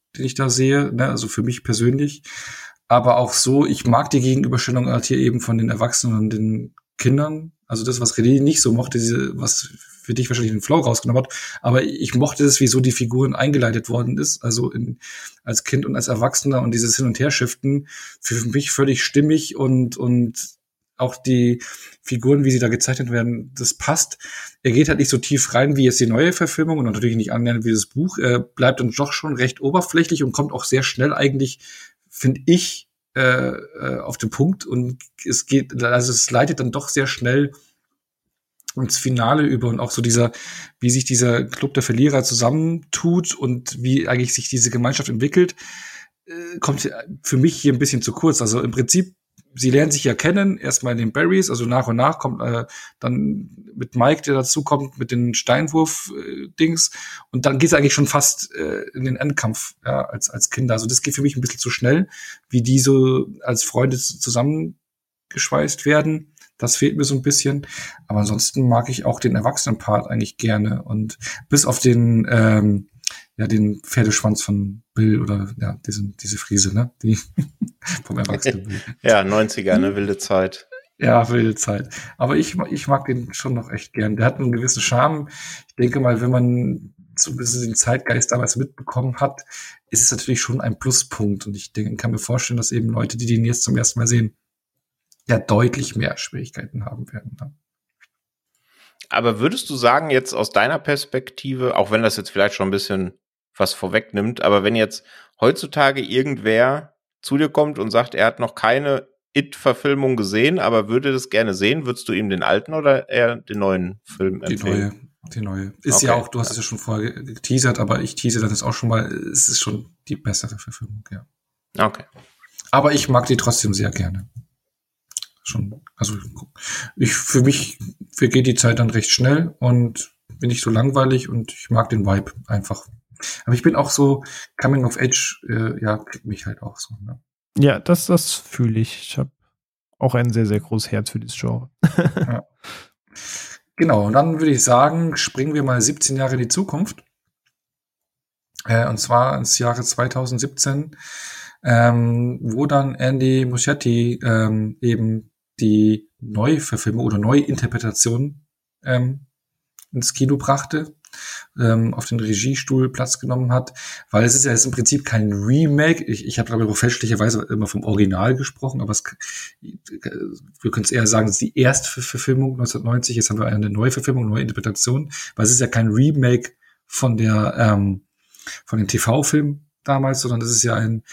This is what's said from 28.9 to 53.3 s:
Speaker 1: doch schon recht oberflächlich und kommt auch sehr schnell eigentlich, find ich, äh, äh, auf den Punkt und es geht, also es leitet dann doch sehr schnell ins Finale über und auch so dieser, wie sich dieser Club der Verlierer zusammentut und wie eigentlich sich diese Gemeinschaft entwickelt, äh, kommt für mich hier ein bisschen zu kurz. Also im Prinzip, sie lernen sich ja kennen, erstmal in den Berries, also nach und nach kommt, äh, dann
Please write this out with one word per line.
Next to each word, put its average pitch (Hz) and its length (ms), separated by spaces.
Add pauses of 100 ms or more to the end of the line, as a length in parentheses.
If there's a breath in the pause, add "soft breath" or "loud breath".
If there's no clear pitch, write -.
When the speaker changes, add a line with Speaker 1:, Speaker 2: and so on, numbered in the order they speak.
Speaker 1:
doch 139 200
schon 151 240
recht 127 260
oberflächlich 165 600
und 131 80
kommt - 220
auch 120 100
sehr 131 200
schnell 139 300
eigentlich, 135 460 (500 loud breath)
find 131 360
ich, - 400 (280)
äh, 127 360
äh, - 500
auf - 180
den 110 120
Punkt 175 360
und 123 360 (240)
es - 220
geht, 131 360
also 123 280
es - 180
leitet 135 300
dann 127 120
doch 139 160
sehr 135 200
schnell 139 440 (1200 soft breath)
ins 131 240
Finale 127 420
über 127 280
und 113 100
auch 123 100
so 120 140
dieser, 117 280 (480 loud breath)
wie 123 120
sich 131 120
dieser 123 420
Club - 280
der 131 80
Verlierer 131 420
zusammentut 165 1120
und 123 480
wie 131 260
eigentlich 123 280
sich - 140
diese 123 200
Gemeinschaft 123 400
entwickelt, 147 460 (720 loud breath)
äh, 170 320
kommt - 280 (360)
für - 140
mich 147 180
hier 143 180
ein 123 60
bisschen 131 240
zu 117 80
kurz. 156 280
Also 117 220
im 120 80
Prinzip, 147 460 (400)
sie 127 160
lernen 147 200
sich 143 120
ja 123 100
kennen, 196 460
erstmal 127 320
in 117 80
den 113 120
Berries, 175 380
also 120 160
nach 120 220
und 117 80
nach 139 240
kommt, 127 240
äh, 120 220 (340 loud breath)
dann - 500 (260)